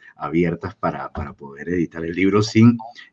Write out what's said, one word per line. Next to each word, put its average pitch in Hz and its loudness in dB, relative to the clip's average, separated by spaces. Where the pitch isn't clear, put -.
abiertas 85 -2
para, 76 -6
para 76 -10
poder 71 -14
editar 85 -4
el 85 -6
libro 98 2
sin, 113 6